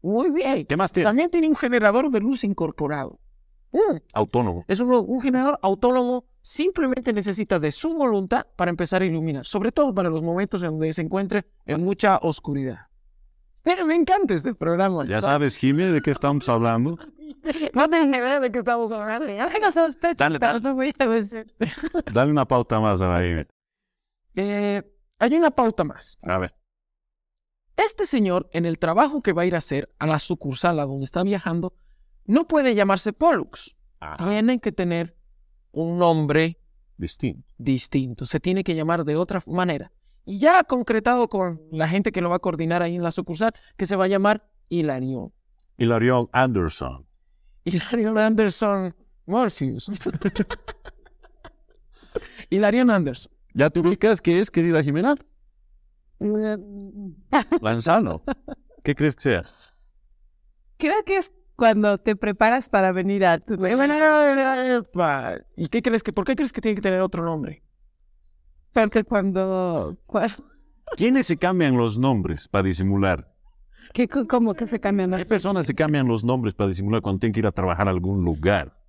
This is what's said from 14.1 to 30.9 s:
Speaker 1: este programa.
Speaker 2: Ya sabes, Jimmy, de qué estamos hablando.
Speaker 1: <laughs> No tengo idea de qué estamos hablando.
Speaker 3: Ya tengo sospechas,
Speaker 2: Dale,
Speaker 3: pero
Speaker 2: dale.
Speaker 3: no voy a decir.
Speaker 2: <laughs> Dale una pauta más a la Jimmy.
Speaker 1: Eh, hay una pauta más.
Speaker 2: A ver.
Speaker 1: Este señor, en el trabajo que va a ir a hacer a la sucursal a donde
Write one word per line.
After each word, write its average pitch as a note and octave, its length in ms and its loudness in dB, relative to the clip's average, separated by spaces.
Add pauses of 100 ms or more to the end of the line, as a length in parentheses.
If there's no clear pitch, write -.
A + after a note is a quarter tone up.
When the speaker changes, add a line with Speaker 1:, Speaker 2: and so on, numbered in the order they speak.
Speaker 1:
este F3+ 220 -4
programa. F3 500 0
Speaker 2:
Ya G#2+ 140 -2
sabes, C#3+ 360 0
Jimmy, C#3+ 280 2
de E3+ 180 2
qué D3+ 80 0
estamos C#3+ 380 -2
hablando. A#2 540 0
Speaker 1:
<laughs> - 60 -20 (680)
No C#4+ 140 4
tengo D#4+ 280 2
idea C4 240 -2
de B3 100 -2
qué A3+ 80 -4
estamos A#3 340 -2
hablando. A3 400 -6
Speaker 3:
Ya A3+ 180 -4
tengo G#4 220 0
sospechas, E4 460 0
Speaker 2:
Dale, D3+ 220 2
Speaker 3:
pero - 140 2
Speaker 2:
dale. A3+ 140 -4
Speaker 3:
no C4+ 60 -2
voy C4 240 -2
a C4 80 2
decir. A3+ 400 -2 (120)
Speaker 2:
<laughs> - 540 -4
Dale C3 200 4
una D3 120 2
pauta A#2 360 2
más G2+ 200 2
a F#2 80 2
la F2 180 2
Jimmy. E2 180 -2 (920)
Speaker 1:
Eh, G3+ 480 -2 (360)
hay A#3+ 180 2
una E4 160 4
pauta A3 320 0
más. - 400 -12
Speaker 2:
A F2+ 140 -2
ver. F2+ 160 -4 (1200)
Speaker 1:
Este G#4+ 280 -2
señor, F#3+ 480 0
en E3+ 140 -2
el E3 120 -4
trabajo B3 440 2
que G3 100 0
va E3 100 0
a F3+ 40 2
ir F3+ 80 0
a E3 40 0
hacer C#3+ 300 -4 (100)
a D3+ 80 -4
la D#3 120 0
sucursal D#3+ 600 -2
a C#3+ 40 -2
donde C3+ 220 -6